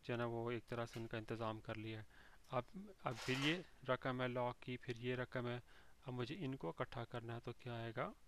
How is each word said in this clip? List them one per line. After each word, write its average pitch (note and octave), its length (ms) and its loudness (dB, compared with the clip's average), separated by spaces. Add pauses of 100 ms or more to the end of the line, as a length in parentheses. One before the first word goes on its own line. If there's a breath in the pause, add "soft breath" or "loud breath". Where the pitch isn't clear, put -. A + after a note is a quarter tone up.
जो B2 80 0
है A#2+ 40 2
ना A#2+ 80 2
वो A#2 260 2
एक A#2 160 0
तरह A#2+ 180 0
से A#2 140 -6
उनका A2+ 180 -2
इंतज़ाम A2 440 0
कर A2+ 140 -2
लिया A2 240 -4
है। G#2+ 60 -8 (460 loud breath)
अब, B2 140 4 (400)
अब C3 100 4
फिर C3 240 4
ये D#3 240 6 (260)
रकम B2+ 320 4
है B2+ 80 4
log B2 340 2
की, B2 140 -2
फिर A#2 200 -2
ये B2 180 2
रकम B2 320 0
है, A#2+ 140 0 (460 loud breath)
अब B2+ 60 -2
मुझे B2 220 0
इनको C#3+ 340 0
इकट्ठा B2+ 420 0
करना A#2 220 -2
है, A#2 60 -2
तो A#2+ 140 -4
क्या A#2+ 220 -4
आएगा? A#2 380 0 (140)